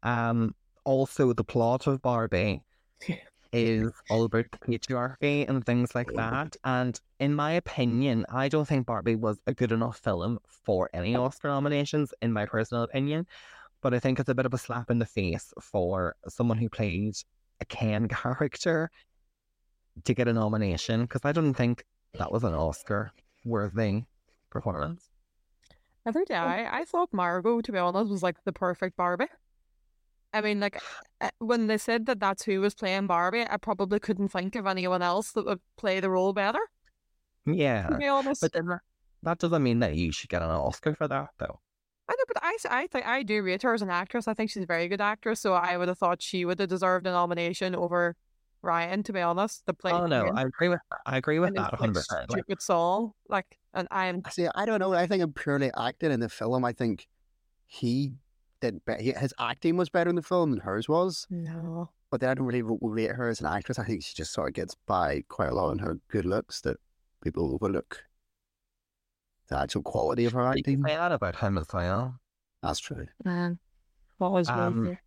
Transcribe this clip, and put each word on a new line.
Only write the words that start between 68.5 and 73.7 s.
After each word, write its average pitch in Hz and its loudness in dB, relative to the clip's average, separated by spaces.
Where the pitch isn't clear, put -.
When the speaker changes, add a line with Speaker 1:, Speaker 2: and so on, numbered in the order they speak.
Speaker 3:
the 67 -2
actual - -2
quality - 0
of 117 2
her 123 0
Speaker 1:
You 135 -2
can 139 2
Speaker 3:
acting. 139 2
Speaker 1:
say 156 0
that 175 0
about 101 -2
him 98 0
as 78 -4
well. 101 -2
Speaker 3:
That's - -2
true. - -10
Speaker 2:
Man, 175 -2